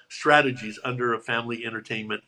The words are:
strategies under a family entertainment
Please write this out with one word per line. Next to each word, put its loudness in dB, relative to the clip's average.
strategies 2
under 0
a 0
family -4
entertainment -6